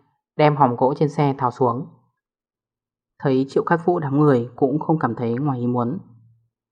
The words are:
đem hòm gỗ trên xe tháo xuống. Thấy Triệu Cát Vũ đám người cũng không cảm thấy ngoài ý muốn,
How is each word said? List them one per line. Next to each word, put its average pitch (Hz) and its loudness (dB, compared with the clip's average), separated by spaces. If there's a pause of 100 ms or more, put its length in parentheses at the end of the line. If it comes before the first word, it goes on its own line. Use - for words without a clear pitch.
(360)
đem 147 4
hòm 127 2
gỗ 131 2
trên 151 0
xe 143 0
tháo 123 -2
xuống. 127 -2 (1300)
Thấy 135 0
Triệu - 0
Cát 170 0
Vũ 175 0
đám 139 -2
người 127 4
cũng 143 0
không 160 0
cảm 120 -2
thấy 117 -4
ngoài 135 -2
ý 120 -4
muốn, 123 -2 (720)